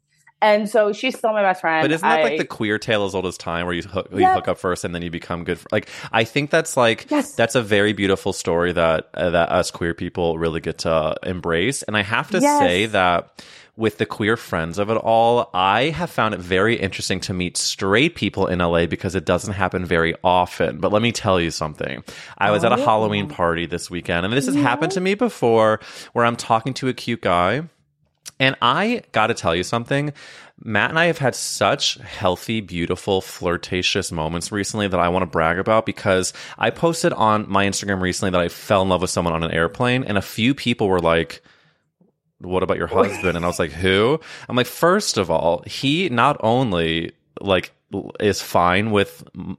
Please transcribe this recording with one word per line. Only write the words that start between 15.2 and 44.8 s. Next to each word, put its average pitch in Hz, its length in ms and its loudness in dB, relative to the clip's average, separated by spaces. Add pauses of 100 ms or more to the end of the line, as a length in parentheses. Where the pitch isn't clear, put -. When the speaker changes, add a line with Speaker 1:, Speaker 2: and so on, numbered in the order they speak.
Speaker 2:
I 98 320 2
have 160 260 -4
found 110 240 -2
it 90 60 -8
very 92 340 2
interesting - 460 -4
to - 120 -6
meet 90 240 -4
straight 113 560 2
people 95 320 0
in 90 160 0
L 85 160 2
A 85 80 4
because 82 300 -4
it 87 100 -2
doesn't 92 280 0
happen 92 320 -2
very 82 280 2 (100)
often. 90 560 2
But 92 120 0
let 107 100 4
me 117 100 2
tell 95 280 2
you 82 120 0
something. 73 520 -8 (340)
I 101 140 2
was 104 140 2
at 117 60 2
a 123 80 4
Speaker 1:
Oh. 277 60 0
Speaker 2:
Halloween 107 440 2
party 85 360 0
this 85 240 -8
weekend, 87 360 -2
and 107 80 -2
this 135 120 0
has 254 100 0
happened 139 360 0
Speaker 1:
Yeah. - 40 -6
Speaker 2:
to 180 60 -2
me 190 140 0
before, 113 640 2 (320)
where 120 140 0
I'm 117 100 0
talking 120 400 -2
to 131 140 -6
a 123 40 -2
cute - 280 -6
guy. 95 420 2 (760)
And 135 220 2
I 185 400 2 (100)
gotta 110 220 2
tell 87 220 0
you 90 80 0
something. 139 500 -4 (500)
Matt 110 280 0
and 160 80 0
I 170 60 4
have 165 120 0
had 127 160 0
such - 640 0
healthy, 110 640 -2
beautiful, 90 600 -2
flirtatious 90 880 -4
moments 82 400 -4
recently 104 360 -2
that 92 120 0
I 87 100 2
wanna 92 160 0
brag 82 320 0
about, 110 300 2
because 92 440 0 (280)
I 113 100 2
posted 170 440 0
on 107 360 2
my 98 160 2
Instagram 98 360 -2
recently 92 300 -2
that 90 100 2
I 87 80 -2
fell - 340 2
in 95 60 0
love 90 120 2
with 90 80 0
someone 87 240 0
on 82 100 -2
an 82 80 -4
airplane, 123 520 0
and 104 140 -4
a 98 40 2
few 117 320 0
people 117 360 0
were 92 100 4
like, 82 420 0 (960)
"What 90 240 -2
about 90 140 0
your 82 100 -2
husband?" 95 500 0
And 85 80 -2
I - 20 0
was 87 120 -2
like, 82 120 -2
"Who?" 98 480 2 (300)
I'm 113 60 -6
like, 123 120 2
"First 185 500 0